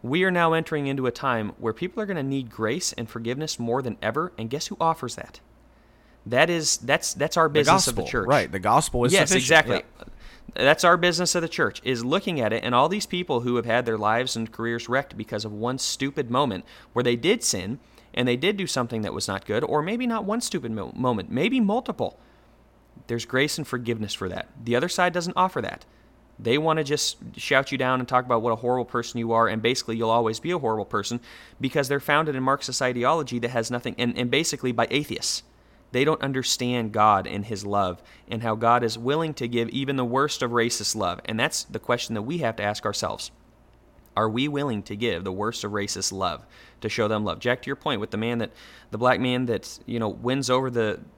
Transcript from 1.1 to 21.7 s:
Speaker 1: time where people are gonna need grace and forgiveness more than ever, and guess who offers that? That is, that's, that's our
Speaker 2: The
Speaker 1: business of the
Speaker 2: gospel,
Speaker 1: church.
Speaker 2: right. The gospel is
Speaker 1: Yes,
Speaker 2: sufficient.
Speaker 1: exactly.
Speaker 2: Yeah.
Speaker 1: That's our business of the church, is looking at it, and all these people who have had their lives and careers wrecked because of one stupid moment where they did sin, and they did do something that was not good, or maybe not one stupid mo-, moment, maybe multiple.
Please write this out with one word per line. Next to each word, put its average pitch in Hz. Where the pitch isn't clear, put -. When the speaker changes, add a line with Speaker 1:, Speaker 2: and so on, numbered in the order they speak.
Speaker 1:
time 117
where 110
people 180
are 214
gonna 175
need 135
grace 113
and 113
forgiveness 123
more 120
than 120
ever, 151
and 113
guess 143
who 202
offers 160
that? -
That 131
is, 165
that's, -
that's -
our 165
Speaker 2:
The 143
Speaker 1:
business 156
of 120
the 95
Speaker 2:
gospel, 113
Speaker 1:
church. 95
Speaker 2:
right. 110
The 95
gospel 120
is 135
Speaker 1:
Yes, 180
Speaker 2:
sufficient. 185
Speaker 1:
exactly. 131
Speaker 2:
Yeah. -
Speaker 1:
That's 143
our 175
business 170
of 175
the 165
church, 120
is 120
looking 165
at 107
it, 113
and 123
all 135
these 196
people 175
who 123
have 113
had 117
their 113
lives 113
and 113
careers 117
wrecked 131
because 107
of 107
one 117
stupid 135
moment 120
where 123
they 123
did 175
sin, 101
and 123
they 123
did 180
do 190
something 117
that 101
was 98
not 98
good, 107
or 147
maybe 233
not 226
one 214
stupid 120
mo-, 101
moment, 120
maybe 208
multiple. 202